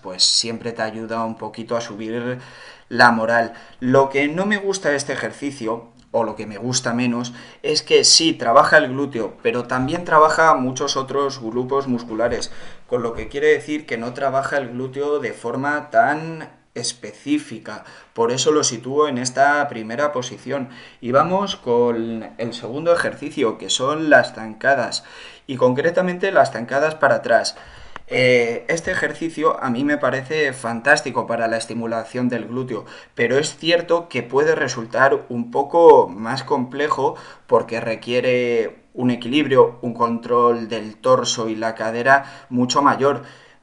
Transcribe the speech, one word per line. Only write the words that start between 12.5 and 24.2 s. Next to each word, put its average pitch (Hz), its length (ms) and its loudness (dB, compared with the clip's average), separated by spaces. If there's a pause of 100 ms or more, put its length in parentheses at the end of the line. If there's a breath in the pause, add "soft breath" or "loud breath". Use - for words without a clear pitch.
con 120 140 0
lo 113 120 -4
que 110 160 -10
quiere 143 180 0
decir 151 380 0
que 120 120 -6
no 120 140 -8
trabaja 135 460 -2
el 123 140 -4
glúteo 135 480 -4
de 117 120 -6
forma 139 600 -6
tan 151 640 0 (160)
específica. 113 1120 -8 (280 loud breath)
Por 117 180 2
eso 131 200 2
lo 151 120 2
sitúo 131 440 -2
en 135 100 -4
esta 143 500 2
primera 123 440 -4
posición. 123 580 -6 (320 loud breath)
Y 120 100 -4
vamos 185 440 2
con 117 840 0
el 117 160 -6
segundo 151 400 -2
ejercicio, 135 640 -2
que 95 140 -8
son 151 400 0
las 123 240 6